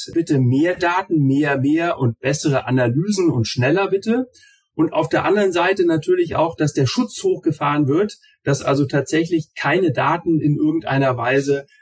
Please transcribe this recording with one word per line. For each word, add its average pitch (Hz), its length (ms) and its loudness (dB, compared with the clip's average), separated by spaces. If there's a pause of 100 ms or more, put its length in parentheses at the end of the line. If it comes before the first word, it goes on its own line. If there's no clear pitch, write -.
(160)
„Bitte 160 240 0
mehr 139 380 2
Daten, 175 480 0
mehr, 139 340 0
mehr 160 400 0
und 117 220 -2
bessere 139 460 -2
Analysen 147 640 0
und 120 180 -2
schneller 156 400 0
bitte.“ 220 380 -2 (480)
Und 156 180 0
auf - 160 -2
der - 160 0
anderen 196 280 2
Seite 180 340 0
natürlich 170 500 0
auch, 160 180 0
dass 151 180 0
der 139 140 0
Schutz - 380 -2
hochgefahren 151 640 0
wird, 190 280 0 (280)
dass 143 180 0
also 139 220 0
tatsächlich 160 720 -2
keine 160 360 0
Daten 156 480 0
in 147 160 2
irgendeiner 139 600 0
Weise 139 500 0 (160)